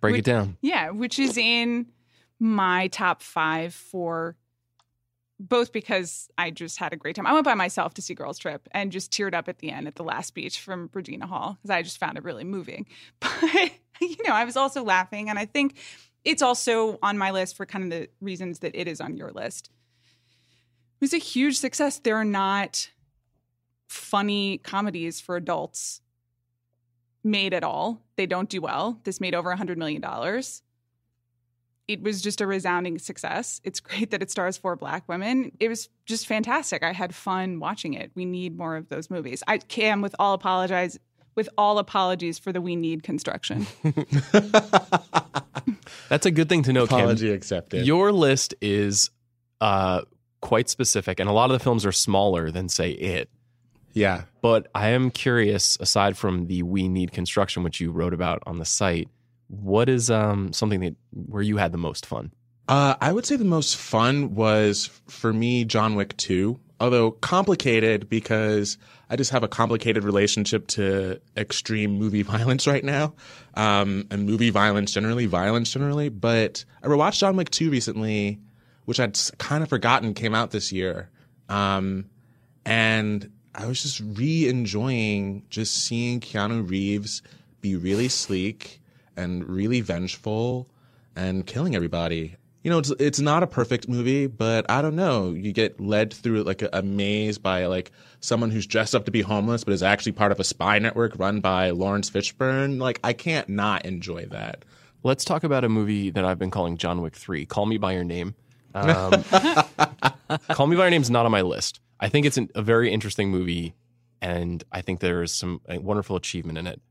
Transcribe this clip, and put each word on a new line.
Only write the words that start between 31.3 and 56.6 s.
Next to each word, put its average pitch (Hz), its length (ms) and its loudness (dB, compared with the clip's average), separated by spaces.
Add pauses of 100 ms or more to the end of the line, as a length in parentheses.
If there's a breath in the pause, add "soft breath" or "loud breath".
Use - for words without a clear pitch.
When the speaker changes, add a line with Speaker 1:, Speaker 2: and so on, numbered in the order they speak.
Speaker 2:
It 208 140 -6
was 202 200 -4
just 202 200 -6
a 202 60 -2
resounding 180 520 -2
success. - 640 -8
It's - 160 -8
great 214 320 -6
that 202 100 -2
it 190 100 -8
stars 185 260 -2
four 180 180 -4
black 151 340 -8
women. 220 500 -2
It 220 100 2
was 226 200 -8 (160)
just 226 220 -6
fantastic. 220 560 -2
I 170 100 -2
had 180 220 -6
fun 185 440 -4
watching 165 360 -6
it. - 200 -12
We 185 100 -6
need 180 320 -6
more 165 200 -6
of 160 120 -12
those 151 200 -8
movies. 151 380 -8
I, 214 100 2
Cam, 214 440 0
with 196 180 -4
all 196 140 4
apologize, 185 640 0 (360)
with 220 220 -2
all 208 220 6
apologies 180 580 0
for - 140 -8
the 180 100 -2
"we 175 140 -2
need" 165 280 -2
construction. - 600 -4 (180)
Speaker 1:
<laughs> 143 480 0 (1800 loud breath)
That's 151 160 2
a 185 60 4
good 160 180 2
thing 170 140 4
to 127 100 4
know, 123 140 6
Cam. 127 120 6
Speaker 3:
Apology 113 320 4
accepted. 95 540 -2
Speaker 1:
Your 175 260 4
list 143 500 4
is, 101 480 2 (520)
uh, 95 400 2 (400)
quite 117 280 2
specific, 101 500 0
and 95 100 2
a 104 40 4
lot 120 180 6
of 131 60 4
the - 60 -2
films 113 220 2
are 98 60 2
smaller 95 600 2
than, 90 180 -4
say, 90 220 0
It. 82 380 -4 (640)
Speaker 3:
Yeah. 95 300 2 (180)
Speaker 1:
But 113 320 6
I 104 160 2
am 127 220 2
curious, 110 680 2
aside 98 380 2
from 90 300 0
the 90 160 -2